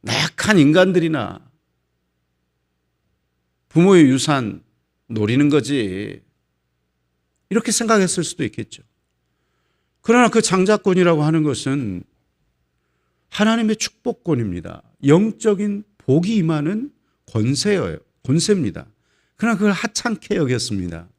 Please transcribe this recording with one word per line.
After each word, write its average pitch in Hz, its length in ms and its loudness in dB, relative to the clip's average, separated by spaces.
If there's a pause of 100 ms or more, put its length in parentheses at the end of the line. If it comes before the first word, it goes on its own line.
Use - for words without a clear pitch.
나약한 151 560 -2
인간들이나 160 800 2 (2250)
부모의 175 360 6
유산 127 580 0 (440)
노리는 117 420 0
거지. 110 720 -4 (1300)
이렇게 220 220 -2
생각했을 202 520 0
수도 - 220 -8
있겠죠. - 380 -12 (1160)
그러나 240 280 4
그 226 120 2
장자권이라고 185 840 2
하는 156 200 0
것은 127 600 -4 (1300)
하나님의 220 460 0
축복권입니다. 110 1040 -6 (240)
영적인 202 800 0 (140)
복이 175 400 0
임하는 165 560 -2 (340)
권세예요. 120 680 -2 (260)
권세입니다. 139 640 -2 (480)
그러나 220 220 -2
그걸 202 160 2
하찮게 214 640 -6
여겼습니다. 95 800 -4